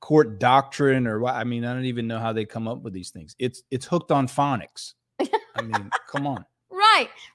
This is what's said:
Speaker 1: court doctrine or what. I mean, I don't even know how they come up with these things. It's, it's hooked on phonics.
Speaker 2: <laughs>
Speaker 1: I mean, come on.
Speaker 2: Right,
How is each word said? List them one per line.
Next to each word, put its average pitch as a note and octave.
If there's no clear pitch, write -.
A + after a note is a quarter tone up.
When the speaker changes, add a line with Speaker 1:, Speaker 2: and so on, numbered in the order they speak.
Speaker 1:
court A2+
doctrine C3
or A2
what. B2
I A#2+
mean, A#2+
I A#2+
don't B2+
even A#2+
know A2+
how A2+
they A2
come A2+
up B2
with G#2+
these F2+
things. D#2+
It's, B2
it's B2+
hooked E3+
on C#3
phonics. C3
Speaker 2:
<laughs> -
Speaker 1:
I -
mean, G2+
come C#3+
on. C3
Speaker 2:
Right, F#4+